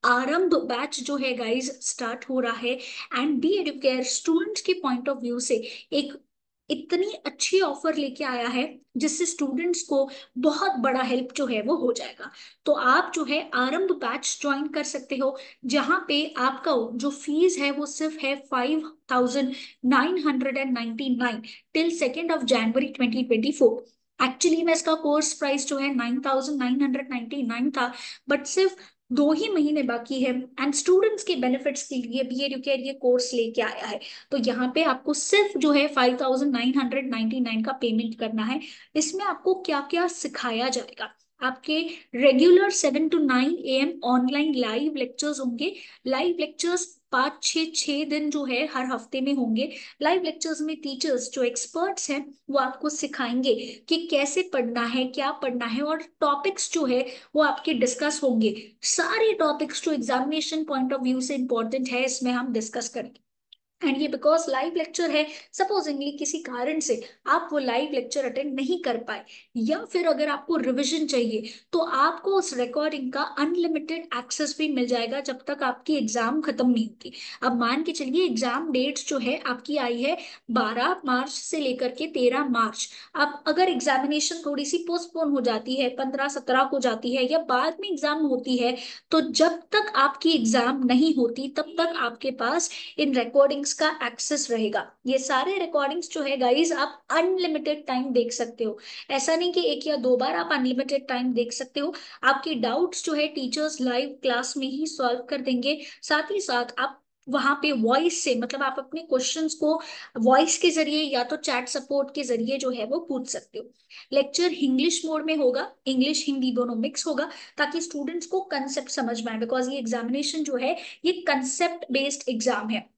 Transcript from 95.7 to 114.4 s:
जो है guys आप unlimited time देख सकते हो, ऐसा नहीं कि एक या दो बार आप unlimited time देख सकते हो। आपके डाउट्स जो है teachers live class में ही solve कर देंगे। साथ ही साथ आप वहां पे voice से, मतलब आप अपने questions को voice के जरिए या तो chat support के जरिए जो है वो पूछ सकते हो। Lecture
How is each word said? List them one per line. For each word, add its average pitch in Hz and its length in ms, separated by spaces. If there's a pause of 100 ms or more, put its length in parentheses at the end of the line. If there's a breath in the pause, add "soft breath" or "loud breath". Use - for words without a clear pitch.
जो 320 100
है 277 160
guys 269 360
आप - 280 (100)
unlimited 320 760
time 254 160 (100)
देख 233 180
सकते 233 320
हो, 214 140 (320 loud breath)
ऐसा 277 260
नहीं 349 180
कि 359 80 (100)
एक 294 160
या 302 100
दो 247 200
बार 262 180
आप 339 180
unlimited 262 540
time 254 260
देख 240 200
सकते - 260
हो। 294 140 (300 loud breath)
आपके 277 320
डाउट्स 247 500
जो 330 80
है 294 140
teachers 302 540
live 254 400
class 247 360
में 262 100
ही 285 200
solve 247 420
कर 277 120
देंगे। 269 360 (260 loud breath)
साथ 311 280
ही 403 100
साथ 247 380
आप 262 200 (280)
वहां 277 280
पे 302 160
voice 269 520
से, 262 120
मतलब 247 280
आप 262 160
अपने 311 240
questions 311 520
को 311 240 (400 loud breath)
voice 262 380
के 349 140
जरिए 302 320
या 269 200
तो 247 140
chat 247 320
support 277 460
के 294 80
जरिए 240 340
जो 262 120
है 240 160
वो 277 140 (100)
पूछ 269 200
सकते - 300
हो। - 100 (440 loud breath)
Lecture 285 400